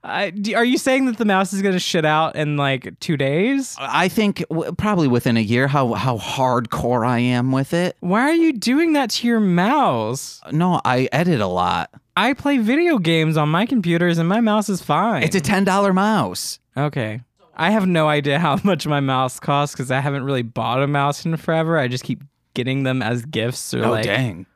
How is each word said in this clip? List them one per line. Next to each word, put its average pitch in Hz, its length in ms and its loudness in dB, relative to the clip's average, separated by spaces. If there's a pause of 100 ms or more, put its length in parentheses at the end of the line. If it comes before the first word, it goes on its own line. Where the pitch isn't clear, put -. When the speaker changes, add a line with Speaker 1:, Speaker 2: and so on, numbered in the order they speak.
Speaker 1:
I, 196 280 -6
do, 202 260 -4
are 233 80 2
you 247 140 2
saying 262 300 2
that 226 100 -2
the 233 80 0
mouse 190 260 2
is 196 100 -2
gonna 190 160 2
shit 170 280 0
out 151 320 2
in, 151 180 -2
like, 135 460 -2
two 156 160 -2
days? 190 600 0
Speaker 2:
I 156 300 0
think 196 420 0
w-, 160 220 -4
probably 175 380 2
within 120 260 2
a 113 60 2
year. 120 260 2
How, 135 260 2
how 120 240 -2
hardcore 123 880 -2
I 123 140 2
am 123 320 0
with 135 220 -2
it. 175 260 -2
Speaker 1:
Why 190 220 0
are 294 120 2
you 330 200 2
doing 285 400 0
that 277 180 0
to - 160 -2
your 233 140 2
mouse? 175 1000 0 (140)
Speaker 2:
No, 170 320 2
I 127 260 2
edit 160 300 2
a 98 60 2
lot. 90 420 0 (260)
Speaker 1:
I 214 160 2
play 285 280 0
video 285 380 2
games 160 380 2
on 151 140 2
my 175 160 2
computers 170 540 0
and 165 100 2
my 208 100 2
mouse 214 300 2
is 185 120 -2
fine. 170 420 0
Speaker 2:
It's 156 120 -2
a 180 60 2
ten 196 240 0
dollar 196 260 2
mouse. 185 680 0 (180)
Speaker 1:
Okay. 127 420 -4 (380)
I 170 140 2
have 214 140 2
no 165 220 2
idea 147 320 2
how 156 200 0
<laughs> - 40 -10
much 180 240 0
my 143 140 0
mouse 131 360 -2
costs 143 380 -2
'cause 127 160 -6
I 131 80 0
haven't 139 240 -2
really 131 200 -2
bought 120 380 -2
a 143 60 0
mouse 143 380 -2
in 165 100 -2
forever. 160 420 0
I 127 120 0
just 123 160 -6
keep 135 180 -6 (300)
getting 131 300 -2
them 131 180 0
as 117 240 -2
gifts 120 480 -4
or, 120 100 0
Speaker 2:
Oh, 113 80 0
Speaker 1:
like, 110 140 0
Speaker 2:
dang. 104 400 -2 (100)